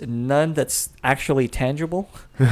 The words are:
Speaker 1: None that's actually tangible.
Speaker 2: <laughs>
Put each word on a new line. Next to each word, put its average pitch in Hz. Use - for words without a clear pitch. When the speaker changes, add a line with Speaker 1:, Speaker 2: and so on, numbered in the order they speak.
Speaker 1:
None 135
that's -
actually 135
tangible. 160
Speaker 2:
<laughs> -